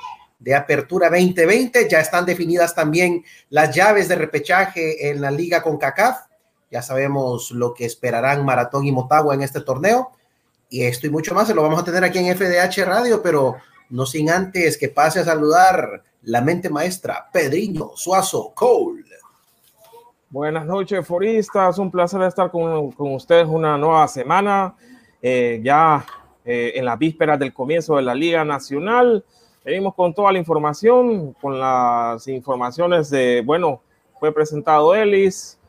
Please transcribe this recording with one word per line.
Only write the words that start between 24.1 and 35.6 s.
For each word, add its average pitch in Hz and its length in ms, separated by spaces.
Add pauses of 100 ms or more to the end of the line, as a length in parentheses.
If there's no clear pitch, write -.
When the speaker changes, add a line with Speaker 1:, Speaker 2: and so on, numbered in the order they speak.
Speaker 2:
Eh, 120 420
ya, 147 440 (360)
eh, 120 320
en 123 120
las 117 120
vísperas 156 400
del 135 140
comienzo 156 440
de 135 60
la 123 120
Liga 160 320
Nacional. 190 760 (400)
Venimos 190 320
con 175 200
toda 196 180
la 190 60
información, 170 960
con 135 260
las 120 680
informaciones 139 840
de, 123 340
bueno, 151 380 (360)
fue 156 140
presentado 151 640
Ellis, 202 640 (100)